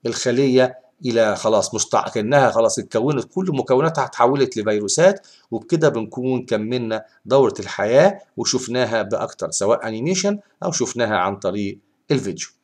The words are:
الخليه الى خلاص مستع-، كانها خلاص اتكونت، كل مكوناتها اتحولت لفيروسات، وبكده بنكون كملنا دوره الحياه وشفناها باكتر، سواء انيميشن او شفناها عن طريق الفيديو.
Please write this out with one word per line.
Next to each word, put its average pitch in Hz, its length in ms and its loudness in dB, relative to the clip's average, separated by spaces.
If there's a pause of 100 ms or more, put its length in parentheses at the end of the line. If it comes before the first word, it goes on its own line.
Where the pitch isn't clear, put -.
الخليه 127 720 2 (260)
الى 113 300 2
خلاص 110 400 0
مستع-، 104 340 0
كانها 123 420 2
خلاص 113 280 0
اتكونت، 120 540 -4
كل 185 200 -2
مكوناتها 151 520 0
اتحولت 123 520 2
لفيروسات، 107 720 0 (240)
وبكده 151 380 0
بنكون 123 560 -4
كملنا 110 600 -4 (200)
دوره 131 340 4
الحياه 123 600 2 (180)
وشفناها 117 640 -2
باكتر، 98 500 -4
سواء 110 360 0
انيميشن 185 520 -2 (240)
او 175 80 -2
شفناها 113 460 -2
عن 95 180 0
طريق 98 440 -6 (320)
الفيديو. 127 360 -4 (160)